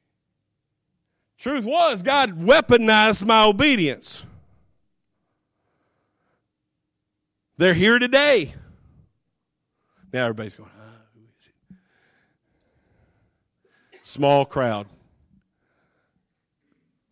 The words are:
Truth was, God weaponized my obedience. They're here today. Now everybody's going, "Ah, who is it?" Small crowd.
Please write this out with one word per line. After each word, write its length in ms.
Truth 260
was, 380
God 380
weaponized 840
my 200
obedience. 840
They're 160
here 260
today. 520
Now 120
everybody's 320
going, 200
"Ah, 260
who 60
is 260
it?" 300
Small 440
crowd. 420